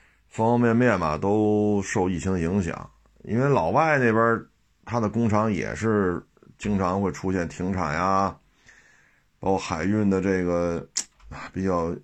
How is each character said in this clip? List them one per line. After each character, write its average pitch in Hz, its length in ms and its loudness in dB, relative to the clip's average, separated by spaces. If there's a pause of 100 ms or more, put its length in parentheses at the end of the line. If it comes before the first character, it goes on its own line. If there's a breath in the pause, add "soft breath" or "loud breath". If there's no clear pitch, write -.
(300 soft breath)
方 113 220 0
方 120 60 4
面 120 160 4
面 117 240 4
吧， 78 200 0
都 104 640 2
受 95 260 0
疫 92 100 -2
情 92 220 -2
影 87 240 0
响。 - 260 -8 (360)
因 107 120 -2
为 139 120 2
老 90 220 2
外 147 280 2
那 120 140 4
边， 113 340 2 (380)
它 117 160 -4
的 104 80 0
工 113 180 0
厂 107 240 2
也 58 240 -4
是 98 500 0 (320)
经 104 220 -2
常 95 220 0
会 95 100 0
出 - 180 -6
现 92 200 0
停 90 240 -6
产 85 200 -2
呀， 95 400 0 (1080 soft breath)
包 95 100 -4
括 95 80 2
海 85 260 -6
运 104 260 0
的 95 120 2
这 92 240 0
个， 87 420 -2 (420)
啊， - 220 -16
比 92 140 -6
较 87 280 0 (100)